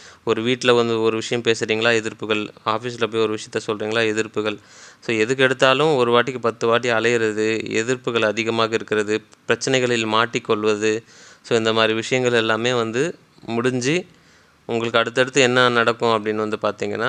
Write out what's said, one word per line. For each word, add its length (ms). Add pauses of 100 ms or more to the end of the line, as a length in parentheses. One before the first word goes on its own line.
(240)
ஒரு 180
வீட்ல 300
வந்து 300
ஒரு 140
விஷயம் 260
பேசுறீங்களா? 520
எதிர்ப்புகள். 480 (240)
ஆஃபீஸ்ல 400
போய் 140
ஒரு 140
விஷயத்த 320
சொல்றீங்களா? 400
எதிர்ப்புகள். 520 (420)
So, 140
எதுக்கெடுத்தாலும் 840
ஒரு 160
வாட்டிக்கு 280
பத்து 260
வாட்டி 240
அலையிறது, 580 (240)
எதிர்ப்புகள் 500
அதிகமாக 520
இருக்கிறது, 480 (240)
பிரச்சனைகளில் 600
மாட்டிக்கொள்வது. 840 (500)
So, 140
இந்த 160
மாதிரி 220
விஷயங்கள் 380
எல்லாமே 420
வந்து 280 (440)
முடிஞ்சு 500 (720)
உங்களுக்கு 300
அடுத்தடுத்து 420
என்ன 280
நடக்கும் 460
அப்படின்னு 300
வந்து 180
பார்த்தீங்கன்னா, 460